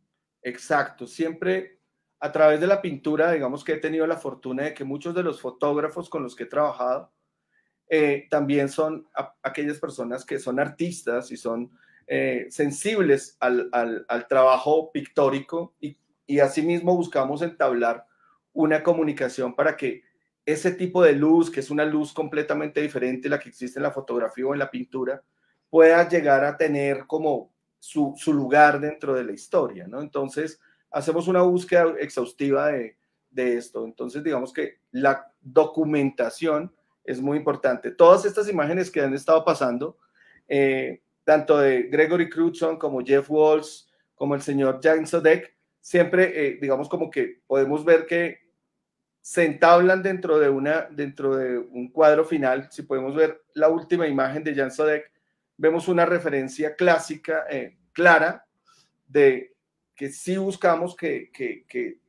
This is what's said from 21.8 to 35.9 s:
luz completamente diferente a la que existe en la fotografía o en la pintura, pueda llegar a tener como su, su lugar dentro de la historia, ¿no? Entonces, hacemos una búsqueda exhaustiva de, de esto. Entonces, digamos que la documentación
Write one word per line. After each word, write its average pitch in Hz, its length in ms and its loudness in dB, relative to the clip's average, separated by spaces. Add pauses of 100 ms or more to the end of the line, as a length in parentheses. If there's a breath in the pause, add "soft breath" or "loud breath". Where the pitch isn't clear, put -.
luz 151 280 -4
completamente 151 680 -4
diferente 127 460 -4
a 143 60 -2
la 139 80 -2
que - 80 -20
existe 127 300 -12
en 139 40 -6
la 143 80 -2
fotografía 123 560 -6
o 139 60 -2
en 143 80 -4
la 135 100 -6
pintura, 127 520 -8 (460)
pueda 165 400 8
llegar 147 360 4
a 143 120 -4
tener 139 500 -2
como 151 460 -4 (260)
su, 143 380 -4
su - 160 -2
lugar 143 480 4
dentro 147 340 -4
de 127 100 -2
la 107 80 -10
historia, 101 560 -4
¿no? 120 120 -12
Entonces, 147 600 -8 (320)
hacemos 160 360 -2
una 185 140 4
búsqueda 180 560 2
exhaustiva 139 720 -2
de, 123 280 -6 (340)
de 123 260 -2
esto. 120 280 -8
Entonces, 123 380 -10
digamos 151 300 -4
que - 260 -8 (140)
la 135 480 0
documentación 151 1300 0 (320)